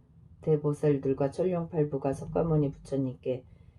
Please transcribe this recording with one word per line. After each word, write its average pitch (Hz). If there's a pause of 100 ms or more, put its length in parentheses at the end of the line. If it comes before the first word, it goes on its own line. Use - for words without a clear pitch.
(420)
대보살들과 147
천룡팔부가 165
석가모니 156
부처님께 131 (340)